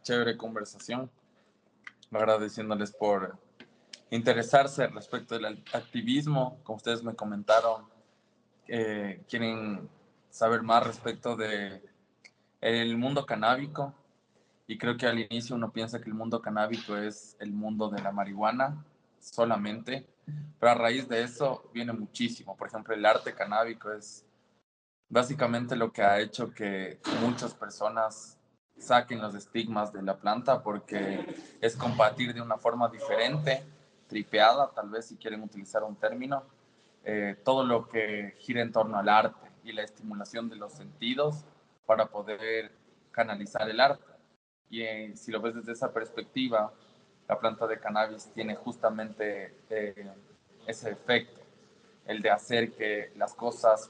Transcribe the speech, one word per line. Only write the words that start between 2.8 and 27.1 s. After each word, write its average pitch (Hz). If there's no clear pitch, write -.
por 98
interesarse 120
respecto 113
del 107
activismo. 127
Como 110
ustedes 117
me 113
comentaron, 110
eh, 107
quieren 110
saber 113
más 113
respecto 117
de 104
el 117
mundo 135
canábico, 139
y 110
creo 120
que 120
al 113
inicio 117
uno 113
piensa 113
que 113
el 107
mundo 113
canábico 107
es 104
el 104
mundo 107
de 101
la 98
marihuana 113
solamente, 113
pero 117
a -
raíz 120
de 117
eso 123
viene 117
muchísimo. 110
Por 101
ejemplo, 110
el 104
arte 113
canábico 107
es -
básicamente 123
lo 113
que 110
ha 101
hecho 110
que 98